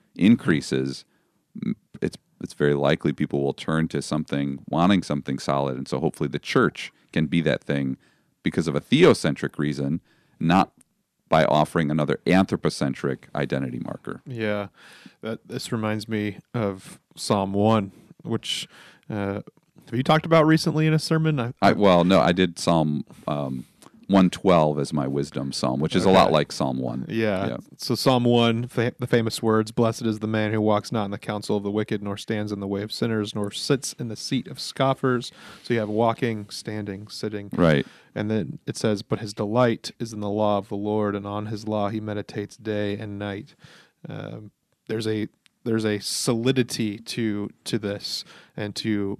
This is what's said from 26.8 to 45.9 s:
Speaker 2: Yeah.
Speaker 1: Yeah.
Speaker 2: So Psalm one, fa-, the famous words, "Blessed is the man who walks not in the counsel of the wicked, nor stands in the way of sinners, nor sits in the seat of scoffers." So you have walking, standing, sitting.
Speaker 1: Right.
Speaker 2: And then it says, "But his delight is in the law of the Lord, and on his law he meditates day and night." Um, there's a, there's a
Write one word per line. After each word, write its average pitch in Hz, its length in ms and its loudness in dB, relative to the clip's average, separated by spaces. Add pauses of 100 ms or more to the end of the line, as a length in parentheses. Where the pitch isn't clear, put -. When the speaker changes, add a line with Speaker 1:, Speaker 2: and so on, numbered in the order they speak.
Speaker 2:
Yeah. 104 400 0
Speaker 1:
Yeah. 60 80 -6 (220)
Speaker 2:
So - 160 -4
Psalm 123 300 4
one, 117 440 4
fa-, 120 300 -2
the 123 80 -6
famous 113 360 0
words, 110 300 2
"Blessed 113 300 0
is 110 180 -2
the 110 80 -4
man 107 240 0
who 110 80 0
walks 107 320 0
not 110 140 -2
in 98 40 -8
the 101 80 -8
counsel 104 380 -4
of 101 80 -4
the 101 60 -4
wicked, 107 320 -4
nor 101 140 -6
stands 104 360 -6
in 101 80 -6
the 101 80 -6
way 101 140 -4
of 107 100 -10
sinners, 110 420 -4
nor 104 160 -4
sits - 440 -4
in 123 140 -10
the 107 80 -10
seat - 300 -6
of 131 140 -14
scoffers." 131 720 -2 (300)
So 123 120 -4
you 117 60 0
have 107 80 -4
walking, 110 600 -2
standing, 104 580 -10
sitting. 104 440 -8
Speaker 1:
Right. 80 340 2 (280)
Speaker 2:
And 107 160 -4
then 110 360 -4
it - 100 -8
says, 107 260 -2
"But - 180 -4
his 101 140 -10
delight 113 640 0
is 113 140 -8
in 107 80 -10
the 101 100 -4
law 104 280 2
of 98 100 -6
the 104 80 -6
Lord, 104 400 -2
and 101 100 -8
on 104 200 -6
his 107 200 -8
law 107 220 -2
he 107 120 -4
meditates 104 560 -8
day 104 420 -4
and 101 200 -10
night." 101 360 -10 (540)
Um, 107 420 -12 (380)
there's 110 180 -4
a, 107 220 -2 (360)
there's 110 200 0
a 104 160 0